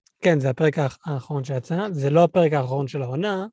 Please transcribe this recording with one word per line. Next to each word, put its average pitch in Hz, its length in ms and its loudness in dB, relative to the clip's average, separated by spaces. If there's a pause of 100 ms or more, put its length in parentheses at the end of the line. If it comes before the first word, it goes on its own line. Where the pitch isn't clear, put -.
(200)
כן, 165 200 2
זה 131 100 0
הפרק 151 280 0
האח-, 139 280 -2
האחרון 139 380 -6
שיצא. 160 480 -4
זה 139 180 -2
לא 165 140 6
הפרק 170 280 4
האחרון 135 360 -2
של 143 140 -6
העונה, 190 500 -4